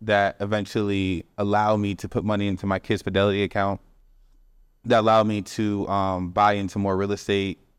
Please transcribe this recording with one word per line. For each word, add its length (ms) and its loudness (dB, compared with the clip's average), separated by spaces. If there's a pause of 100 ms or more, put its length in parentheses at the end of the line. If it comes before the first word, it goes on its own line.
that 380 2
eventually 840 -2 (120)
allow 400 2
me 180 -2
to 140 -10
put 160 -4
money 220 0
into 200 -4
my 120 0
kids' 220 -4
Fidelity 420 0
account, 360 -4 (1080)
that 140 4
allow 240 6
me 180 -2
to, 460 -2
um, 440 -2
buy 220 4
into 260 -4
more 160 0
real 160 -2
estate, 480 -2 (200)